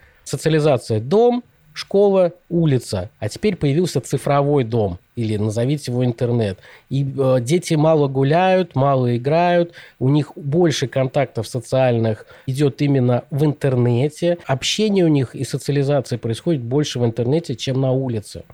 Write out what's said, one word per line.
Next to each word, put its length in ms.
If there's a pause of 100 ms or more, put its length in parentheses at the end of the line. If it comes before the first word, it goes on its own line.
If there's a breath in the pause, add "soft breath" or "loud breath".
(240 soft breath)
Социализация: 760
дом, 420 (300)
школа, 600 (160)
улица. 680
А 100
теперь 280
появился 440
цифровой 640
дом, 340 (160)
или 220
назовите 560
его 140
интернет. 520 (300 loud breath)
И, 160 (140)
э, 240
дети 320
мало 340
гуляют, 680
мало 400
играют, 580 (260 loud breath)
у 100
них 280
больше 520
контактов 580
социальных 800 (220 loud breath)
идет 340
именно 500
в 140
интернете. 1000
Общение 580
у 40
них 260
и 100
социализация 760
происходит 440
больше 360
в 60
интернете, 520
чем 260
на 100
улице. 600